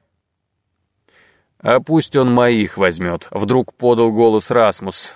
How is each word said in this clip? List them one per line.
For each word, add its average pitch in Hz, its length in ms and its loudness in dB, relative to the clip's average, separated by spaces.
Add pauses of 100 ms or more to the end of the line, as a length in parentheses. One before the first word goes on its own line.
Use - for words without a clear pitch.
(1600)
"А 120 220 0
пусть 156 340 -2
он 127 180 2
моих 120 440 0
возьмёт", 87 520 -4
вдруг 113 460 -2
подал 117 360 2
голос 110 380 2
Расмус. 104 680 -2